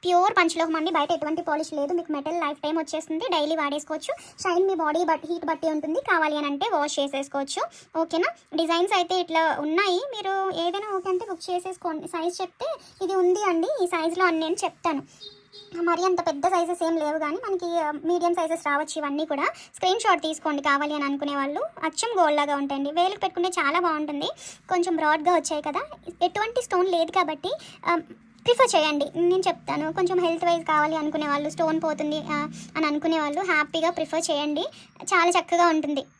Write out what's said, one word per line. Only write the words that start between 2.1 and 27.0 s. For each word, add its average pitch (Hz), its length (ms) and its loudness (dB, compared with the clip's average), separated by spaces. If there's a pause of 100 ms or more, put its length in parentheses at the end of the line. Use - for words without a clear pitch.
మెటల్ 311 300 -2
లైఫ్ 294 180 -4
టైమ్ 311 180 -2
వచ్చేస్తుంది, 320 540 -4
డైలీ 311 240 2
వాడేసుకోవచ్చు. 302 600 -4 (280)
షైన్ 370 240 4
మీ 381 80 2
బాడీ 320 280 2
బట్-, 311 260 0
హీట్ 339 160 -4
బట్టి 320 220 -2
ఉంటుంది, 311 320 -2
కావాలి 330 380 2
అని 294 100 -2
అంటే 285 260 -2
వాష్ 302 260 0
చేసేసుకోవచ్చు. 277 720 -4 (300)
ఓకేనా? 330 280 0 (280)
డిజైన్స్ 330 380 2
అయితే 359 260 2
ఇట్లా 320 400 2
ఉన్నాయి, 359 400 2
మీరు 403 520 -4 (160)
ఏదైనా 403 300 -4
ఓకే 370 120 -6
అంటే 370 200 0
బుక్ 349 220 -10
చేసేసుకోండి. 359 560 -6
సైజ్ 349 340 -4
చెప్తే 523 360 -6 (260)
ఇది 381 120 -2
ఉంది 370 280 4
అండి, 349 240 2 (160)
ఈ 349 40 0
సైజులో 349 380 0
అని 330 140 2
నేను 320 240 -2
చెప్తాను. 320 400 -2 (800)
మరి 339 240 2
అంత 349 220 2
పెద్ద 294 200 0
సైజెస్ 349 360 0
ఏం 330 120 2
లేవు 302 240 0
కానీ 311 180 -2 (120)
మనకి, 349 300 -2
ఆ, 302 120 0
మీడియం 339 420 0
సైజెస్ 330 340 -2
రావచ్చు 294 300 -2
ఇవన్నీ 294 280 -2
కూడా. 311 260 -2 (240)
స్క్రీన్ 370 240 0
షాట్ 381 220 2
తీసుకోండి 311 400 -4
కావాలి 294 320 0
అని 294 100 -2
అనుకునే 285 320 -2
వాళ్ళు. 294 300 -2 (180)
అచ్చం 381 360 -2
గోల్డ్ 302 180 6
లాగా 294 180 0
ఉంటాయండి, 277 360 -2
వేలుకు 370 280 2
పెట్టుకుంటే 370 300 0
చాలా 320 300 2
బాగుంటుంది. 302 460 0 (440)
కొంచెం 349 260 2
బ్రాడ్గా 311 400 4
వచ్చాయి 302 260 0
కదా, 269 180 -4 (420)
ఎటువంటి 427 400 0
స్టోన్ 370 260 2
లేదు 330 240 2